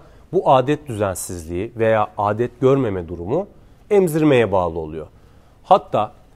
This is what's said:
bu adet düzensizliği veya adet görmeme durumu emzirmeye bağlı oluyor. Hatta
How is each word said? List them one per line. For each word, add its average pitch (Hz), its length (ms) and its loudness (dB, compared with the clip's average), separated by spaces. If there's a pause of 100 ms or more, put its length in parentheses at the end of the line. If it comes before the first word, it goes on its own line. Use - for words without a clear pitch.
(340)
bu 156 180 2
adet 135 360 2
düzensizliği 95 880 -6
veya 110 300 2 (100)
adet 107 440 -2
görmeme 120 460 0
durumu 87 400 -6 (420)
emzirmeye 151 640 2
bağlı 87 280 0
oluyor. 78 280 -10 (560)
Hatta 131 480 0 (240)